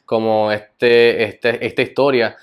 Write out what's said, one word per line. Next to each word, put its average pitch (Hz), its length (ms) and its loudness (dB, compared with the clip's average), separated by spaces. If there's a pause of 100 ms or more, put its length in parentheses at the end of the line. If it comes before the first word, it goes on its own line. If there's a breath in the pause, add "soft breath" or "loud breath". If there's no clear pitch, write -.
cómo 110 440 -2
este, 117 720 0
este, 117 420 -4
esta 117 160 -4
historia, 123 600 -2